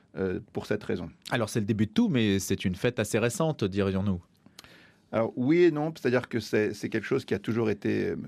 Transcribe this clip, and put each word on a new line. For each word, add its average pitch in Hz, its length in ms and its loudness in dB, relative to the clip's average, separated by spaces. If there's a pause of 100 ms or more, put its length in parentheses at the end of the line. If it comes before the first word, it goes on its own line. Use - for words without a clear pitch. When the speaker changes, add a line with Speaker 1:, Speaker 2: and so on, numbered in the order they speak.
(160)
Speaker 1:
euh, 92 240 -2 (120)
pour - 140 -6
cette 104 160 -2
raison. 90 260 -4 (220)
Speaker 2:
Alors, 117 180 0
c'est 120 120 -2
le 101 60 -2
début 107 200 2
de - 60 -12
tout, 233 160 4
mais 107 320 2
c'est - 240 -4
une 92 100 0
fête - 240 -2
assez 110 200 0
récente, 143 440 0
dirions-nous. 95 580 0 (920)
Speaker 1:
Alors, 110 240 0
oui 147 260 4
et 175 80 8
non, 151 260 -2
c'est-à-dire 123 320 0
que 117 120 -2
c'est, 107 340 0
c'est 104 140 -8
quelque 107 180 -4
chose 135 180 0
qui 110 100 -2
a 101 40 -2
toujours 110 320 0
été, 104 440 -2 (140)